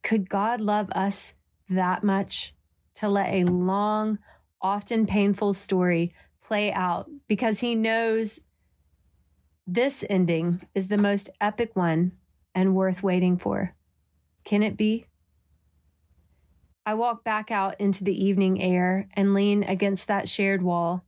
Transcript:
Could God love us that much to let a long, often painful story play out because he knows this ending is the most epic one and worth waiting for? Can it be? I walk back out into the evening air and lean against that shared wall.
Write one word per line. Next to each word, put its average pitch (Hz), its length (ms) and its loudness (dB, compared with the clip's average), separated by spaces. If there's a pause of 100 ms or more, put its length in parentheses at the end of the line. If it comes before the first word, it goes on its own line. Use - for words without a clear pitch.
Could 220 280 -2
God 220 320 -2
love 208 300 0
us - 420 -2 (340)
that 185 360 0
much - 500 -2 (420)
to 214 140 -4
let 202 240 0
a 185 100 2
long, 202 760 0 (420)
often 208 440 0
painful 202 480 2
story 180 600 0 (280)
play 208 300 -2
out 180 380 -4 (180)
because 220 320 0
he 240 160 -2
knows 226 640 0 (1300)
this 240 420 0
ending 175 640 0
is 190 140 -2
the 202 100 0
most 202 320 2 (120)
epic 214 340 -2
one 175 380 0 (420)
and 190 200 2
worth 190 280 0
waiting 180 340 2
for? - 380 -4 (680)
Can 208 180 2
it 208 140 -2
be? 214 300 -2 (1800)
I 214 100 -2
walk 233 280 -2
back 214 260 -4
out 196 300 -2
into 196 240 0
the 196 220 0
evening 190 360 2
air 180 520 0
and 196 200 2
lean 202 300 2
against 196 440 -2
that 202 200 -2
shared 196 340 0
wall. 175 460 -2